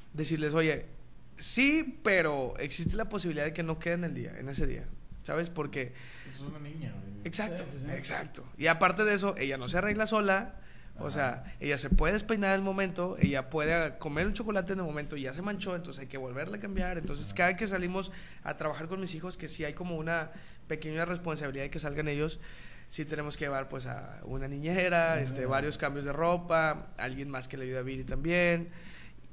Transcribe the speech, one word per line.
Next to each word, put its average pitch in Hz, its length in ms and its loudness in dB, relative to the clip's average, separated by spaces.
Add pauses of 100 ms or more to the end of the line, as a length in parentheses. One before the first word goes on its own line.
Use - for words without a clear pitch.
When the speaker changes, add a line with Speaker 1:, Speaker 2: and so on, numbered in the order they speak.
(120)
Speaker 1:
decirles, 151 420 2
"Oye, 160 320 4 (520)
sí, 277 640 4
pero 156 540 4
existe 160 380 0
la 214 120 0
posibilidad 170 360 0
de 156 80 0
que 165 120 -2
no 160 160 -2
queden 175 240 0
el 170 100 -2
día, - 240 -6
en 131 100 -6
ese 135 200 2
día", - 160 -2 (400)
¿sabes? 170 260 -2
Porque 139 420 -4 (380)
Speaker 2:
Es 135 100 -10
una 147 200 -8
niña, 147 320 -8
güey. - 220 -10 (100)
Speaker 1:
Exacto, 170 400 -2
Speaker 3:
Sí, 139 160 -8
sí, 135 60 -6
sí. 151 60 -4
Speaker 1:
exacto. - 520 -6 (120)
Y 147 120 0
aparte 180 360 6
de 208 100 6
eso, 196 220 2
ella 135 200 0
no 127 100 -4
se 160 120 2
arregla 208 280 2
sola, 202 540 2 (360)
o - 120 -4
Speaker 2:
Ajá. - 20 -2
Speaker 1:
sea, 131 480 0
ella 143 180 2
se 135 140 -2
puede 160 220 10
despeinar 202 380 4
en 196 60 6
el 196 60 2
momento, 190 560 0
ella 135 320 4
puede 165 480 2
comer 160 300 0
un 208 60 2
chocolate 202 400 0
en 190 40 0
el 180 60 -2
momento, 147 320 -4
ya 131 180 -4
se 175 80 -6
manchó, 196 320 -2
entonces 139 280 -6
hay 131 40 -8
que 135 120 -8
volverle 139 400 -6
a - 20 -10
cambiar. 190 380 -2
Entonces, 143 280 -4
Speaker 2:
Ajá. - 80 -6
Speaker 1:
cada 180 220 4
que 214 100 0
salimos 185 460 0 (320)
a 147 120 -4
trabajar 156 300 -2
con 190 140 -4
mis 175 160 -4
hijos, 175 200 -6
que 156 120 -6
sí - 160 -6
hay 147 80 -2
como 175 240 -4
una 160 340 0 (380)
pequeña 156 360 -2
responsabilidad 151 600 -2
de 147 60 -4
que 160 100 -4
salgan 151 260 -2
ellos, 151 320 0 (520)
sí 151 140 -6
tenemos 151 320 -4
que 147 100 -2
llevar, 135 220 -2
pues, 131 180 -6
a - 380 -8
una 131 220 -4
niñera, 165 680 4
Speaker 2:
Ajá. 151 80 4
Speaker 1:
este, 131 240 -2
varios 139 320 2
cambios 139 260 0
de 143 80 0
ropa, 165 840 2
alguien 131 320 -4
más 127 200 -6
que 139 80 -8
le 131 80 -6
ayude 127 140 -4
a 127 40 -2
Viri 131 220 -4
también, 170 640 4 (640)